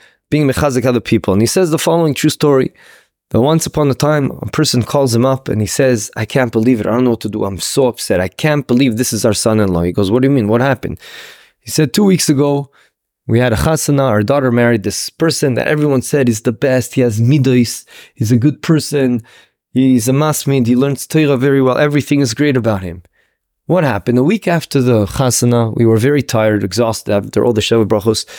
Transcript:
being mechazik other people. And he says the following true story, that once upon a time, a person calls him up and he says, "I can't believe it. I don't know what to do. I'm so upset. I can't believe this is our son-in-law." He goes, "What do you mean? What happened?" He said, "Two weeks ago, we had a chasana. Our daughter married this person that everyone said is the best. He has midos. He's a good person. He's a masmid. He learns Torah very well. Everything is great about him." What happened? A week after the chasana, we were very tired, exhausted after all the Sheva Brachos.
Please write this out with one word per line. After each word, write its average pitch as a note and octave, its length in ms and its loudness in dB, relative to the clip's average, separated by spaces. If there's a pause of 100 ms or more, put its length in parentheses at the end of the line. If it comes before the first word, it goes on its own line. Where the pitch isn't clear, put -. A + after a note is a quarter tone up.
(300)
being D3+ 160 0
mechazik B2+ 400 0
other B2 140 2
people. - 340 -2
And G2+ 80 2
he A#2 60 2
says F#3 240 0
the D#3+ 80 -2
following E3 340 0
true D3+ 160 0
story, C#3 440 0 (560)
that A2+ 120 0
once D#3 240 0
upon D3 240 -2
a C3 40 0
time, D3 380 -2 (100)
a - 60 -10
person - 360 -2
calls C#3 300 0
him A#2 120 2
up C3 240 -2
and G#2+ 100 -2
he G#2 80 -2
says, B2+ 480 0
"I A2 100 -4
can't B2 260 -2
believe A#2 280 2
it. G2+ 80 -4
I F#2+ 40 -2
don't B2 120 0
know B2 80 2
what A2 100 -2
to G#2+ 80 -6
do. G#2 140 -6
I'm G2 160 -6
so - 280 0
upset. G2+ 340 -2
I F#2 80 -4
can't D3+ 380 -2
believe B2 280 2
this B2 160 -2
is A2 140 -4
our A2 80 2
son-in-law." G2+ 480 0
He F2 100 0
goes, F#2+ 180 -2
"What A#2+ 120 2
do C3+ 80 2
you C#3 40 2
mean? A#2 140 2
What A#2 140 2
happened?" B2+ 360 -4 (640)
He - 100 -20
said, D3+ 240 -2
"Two G#3 120 2
weeks F#3+ 240 2
ago, C#3+ 420 0 (560)
we A2+ 120 2
had B2 120 2
a G#2+ 60 0
chasana. C#3+ 500 0
Our G#2+ 160 0
daughter C3+ 260 0
married A#2 340 2
this - 260 -6
person D3 460 -2
that - 120 -2
everyone D3 340 0
said C3 280 0
is A2 140 -2
the B2 100 -2
best. C3 400 -2
He C3+ 80 0
has A2+ 180 0
midos. B2+ 640 2 (320)
He's A2 160 -2
a B2 60 4
good B2+ 240 0
person. C#3 600 0 (500)
He's B2+ 360 2
a C3 60 2
masmid. C#3 520 0
He B2 120 2
learns C#3 280 -2
Torah D3+ 300 2
very C#3 260 2
well. B2+ 160 2
Everything D3 440 0
is A#2 120 -2
great C#3+ 220 0
about A2 260 -2
him." F2+ 220 -12 (640)
What F3 160 0
happened? A#2+ 340 0
A B2+ 60 2
week G3 240 0
after D3+ 340 -2
the A#2+ 240 2
chasana, A#2+ 680 0
we A#2 100 2
were A2+ 120 4
very C3+ 260 0
tired, G#2+ 400 0
exhausted G#2 480 -2
after G#2 320 -2
all A#2+ 80 2
the G#2+ 80 0
Sheva A2+ 260 2
Brachos. G#2+ 400 -2 (140)